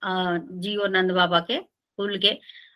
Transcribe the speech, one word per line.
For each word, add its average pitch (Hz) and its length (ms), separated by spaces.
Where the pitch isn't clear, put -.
अ, 185 340
जी 185 240
और 202 140
नंद 185 220
बाबा 175 280
के 233 180
कुल 202 200
के। - 460